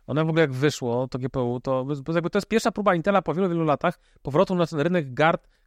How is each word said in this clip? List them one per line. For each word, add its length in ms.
Ono 180
w 40
ogóle 120
jak 120
wyszło, 560
to 100
G 100
P 140
U, 180
to, 260
to 80
jakby 180
to 80
jest 100
pierwsza 240
próba 220
Intela 280
po 120
wielu, 140
wielu 160
latach 340
powrotu 320
na 120
ten 140
rynek 340
kart, 340